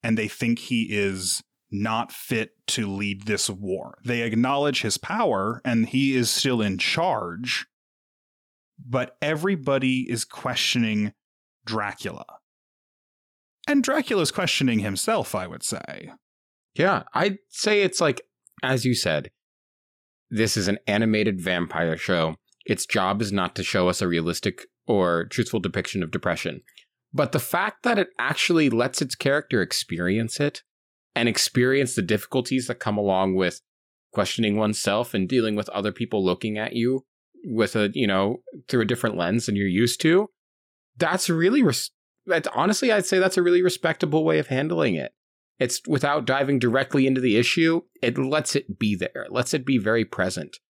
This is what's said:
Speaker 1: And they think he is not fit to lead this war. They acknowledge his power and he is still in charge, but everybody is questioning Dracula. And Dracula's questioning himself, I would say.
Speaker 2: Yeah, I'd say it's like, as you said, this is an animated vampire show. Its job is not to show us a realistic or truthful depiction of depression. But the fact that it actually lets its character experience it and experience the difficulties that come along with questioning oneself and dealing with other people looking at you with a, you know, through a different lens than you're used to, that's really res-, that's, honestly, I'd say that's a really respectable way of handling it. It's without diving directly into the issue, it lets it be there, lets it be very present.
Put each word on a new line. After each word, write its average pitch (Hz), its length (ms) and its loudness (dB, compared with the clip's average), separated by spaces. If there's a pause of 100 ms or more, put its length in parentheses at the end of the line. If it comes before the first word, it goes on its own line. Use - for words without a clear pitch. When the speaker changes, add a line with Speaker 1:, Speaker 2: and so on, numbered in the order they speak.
Speaker 1:
And 113 160 0
they 107 100 -2
think 117 300 -2
he 113 320 -2
is 95 520 -2 (280)
not 110 420 -2
fit - 380 -4 (180)
to 107 200 -2
lead 98 380 -4
this 104 220 -2
war. 95 560 -8
They 120 180 -2
acknowledge 127 600 0
his 107 160 -2
power 120 680 -2
and 117 240 2
he 135 280 0
is 120 140 2
still 123 300 0
in 98 180 -2
charge, 120 880 -4 (1120)
but 123 420 -4
everybody 139 880 0
is 117 160 -4
questioning 110 880 -2 (520)
Dracula. 101 600 -8 (1400)
And 285 160 2
Dracula's 247 480 0
questioning 131 500 0
himself, 107 540 -2
I 92 120 -4
would 82 180 -12
say. - 460 -10 (640)
Speaker 2:
Yeah, 156 300 2 (100)
I'd 190 240 0 (100)
say 208 340 2
it's - 180 0
like, 147 220 2 (400)
as 131 220 0
you 123 100 4
said, 76 360 -2 (1000)
this 107 260 0
is 98 120 0
an 101 180 0
animated 107 540 2
vampire 85 560 0
show. 82 400 0 (280)
Its - 220 -2
job 98 360 0
is 101 100 -4
not 95 240 -2
to 92 80 -4
show 90 240 2
us 87 140 0
a 92 60 0
realistic 85 580 -2 (200)
or 87 380 2
truthful - 360 -4
depiction 92 420 -4
of 80 100 -6
depression. 82 480 -4 (520)
But 143 200 0
the 147 80 0
fact - 420 -4
that 233 160 2
it 190 100 0 (100)
actually 147 520 2
lets 120 320 0
its 135 120 -4
character 139 480 0
experience 92 760 -2
it 147 240 -2 (520)
and 117 140 2
experience 127 680 2
the 107 80 0
difficulties 123 640 -2
that 113 140 -6
come 104 180 -2
along 95 380 2
with 90 260 0 (500)
questioning 107 440 0
oneself 107 580 0
and 95 140 0
dealing 110 280 2
with 104 140 -4
other 101 220 -4
people 107 320 -2
looking 104 340 0
at 110 160 -6
you 123 300 0 (400)
with 113 300 0
a, 104 200 2
you 120 120 0
know, 98 360 0 (260)
through 120 140 2
a 107 40 2
different 110 300 -2
lens 92 300 0
than 104 100 -2
you're 101 100 0
used 107 360 0
to, 180 260 4 (680)
that's 175 340 0
really 185 320 4
res-, 143 280 2 (360)
that's, 165 280 2
honestly, 202 380 2
I'd 202 140 2
say 185 120 2
that's 185 180 4
a 180 60 4
really 175 200 6
respectable 160 640 2
way 160 140 4
of 151 100 -2
handling 147 480 0
it. 65 160 -6 (460)
It's 127 280 0
without 143 400 0
diving 135 320 2
directly 131 480 2
into 131 140 2
the 117 160 4
issue, 165 460 4 (200)
it 123 160 0
lets 139 380 -2
it - 220 -4
be 104 160 2
there, - 360 -6
lets 131 240 -2
it 131 100 -2
be 135 140 2
very 110 260 2
present. 90 540 -4 (120)